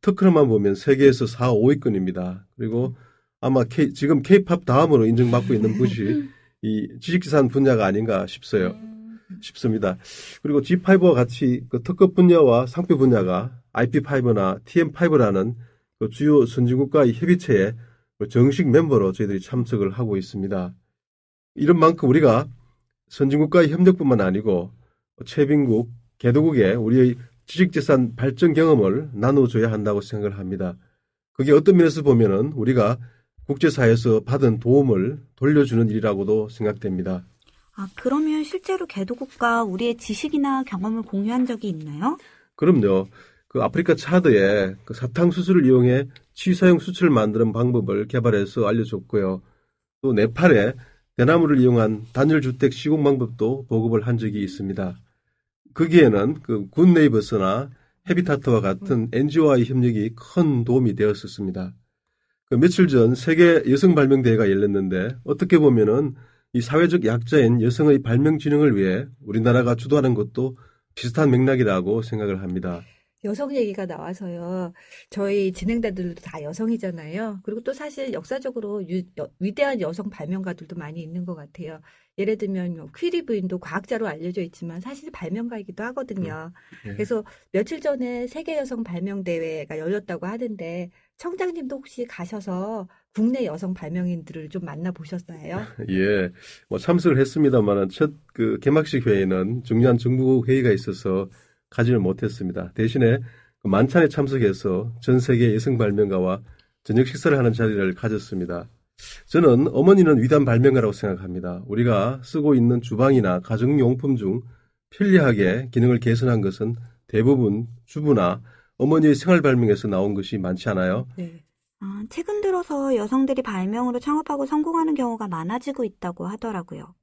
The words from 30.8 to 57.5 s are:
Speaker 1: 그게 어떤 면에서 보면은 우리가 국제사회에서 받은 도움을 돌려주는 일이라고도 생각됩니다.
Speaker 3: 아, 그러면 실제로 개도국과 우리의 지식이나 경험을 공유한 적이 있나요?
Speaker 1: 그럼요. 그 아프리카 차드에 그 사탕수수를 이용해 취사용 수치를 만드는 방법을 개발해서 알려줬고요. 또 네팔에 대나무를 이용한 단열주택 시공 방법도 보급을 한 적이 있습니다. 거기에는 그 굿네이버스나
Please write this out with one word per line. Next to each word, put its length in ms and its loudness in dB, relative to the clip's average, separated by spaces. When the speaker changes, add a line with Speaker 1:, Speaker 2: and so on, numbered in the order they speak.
Speaker 1:
그게 180 0
어떤 240 6
면에서 260 4
보면은 520 2
우리가 440 0
국제사회에서 760 2
받은 380 0
도움을 600 2
돌려주는 540 2
일이라고도 580 -2
생각됩니다. 800 -6
Speaker 3:
아, 200 -12
그러면 500 -4
실제로 400 -8
개도국과 800 -4
우리의 340 -4
지식이나 680 -4
경험을 380 -6
공유한 440 -4
적이 240 -8
있나요? 480 -6
Speaker 1:
그럼요. 520 2
그 120 -4
아프리카 340 0
차드에 800 2
그 80 -12
사탕수수를 720 0
이용해 420 4
취사용 460 4
수치를 300 0
만드는 420 2
방법을 560 -2
개발해서 580 0
알려줬고요. 760 -2
또 120 0
네팔에 600 2
대나무를 420 4
이용한 540 2
단열주택 580 0
시공 320 -2
방법도 640 -2
보급을 400 0
한 100 0
적이 240 -4
있습니다. 540 -6
거기에는 680 4
그 280 -6
굿네이버스나 1000 2